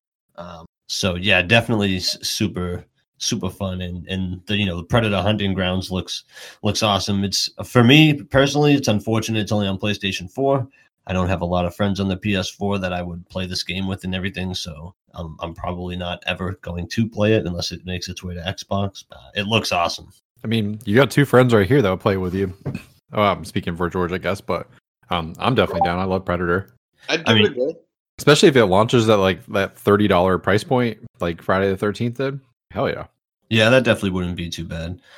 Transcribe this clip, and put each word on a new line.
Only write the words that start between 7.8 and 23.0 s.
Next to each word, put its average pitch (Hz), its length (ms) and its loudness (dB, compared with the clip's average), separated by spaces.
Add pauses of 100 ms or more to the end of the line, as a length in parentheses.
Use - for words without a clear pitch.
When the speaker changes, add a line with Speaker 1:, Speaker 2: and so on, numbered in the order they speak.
Speaker 1:
me 151 320 8
personally, 143 600 2
it's - 140 0
unfortunate 110 520 0
it's 104 120 -4
only 104 140 0
on 98 120 -2
PlayStation 98 520 -4
four. 135 380 0 (380)
I 92 60 -8
don't 92 160 0
have 90 120 -2
a 90 60 -2
lot 90 180 0
of 87 100 -4
friends 98 240 -2
on 98 100 -2
the 92 80 -2
P 101 200 -2
S 92 120 -2
four 101 300 -4
that 92 140 -6
I 90 100 -4
would 87 260 -12
play 92 180 -8
this 90 180 -8
game 95 240 -6
with 92 160 -8
and 92 100 -6
everything, 92 400 -6
so 82 400 -14 (200)
I'm, 82 260 -12
I'm 85 140 -8
probably 87 420 -8
not 87 300 -8
ever 90 260 -6 (100)
going 87 260 -8
to 113 200 -2
play 107 240 0
it 110 140 2
unless 85 260 -8
it 87 140 -12
makes 92 220 -8
its - 140 -12
way 90 120 -10
to 87 60 -12
Xbox. 98 680 -6
Uh, - 240 -20
it 101 120 -6
looks 107 260 0
awesome. 85 400 -4 (320)
Speaker 2:
I - 20 -10
mean, 110 380 -2
you 101 100 0
got 131 160 6
two 143 140 4
friends 123 300 6
right 101 120 6
here 131 160 4
that 98 80 2
would 90 100 -2
play 98 180 2
with 90 160 -4
you. 95 180 -2 (600)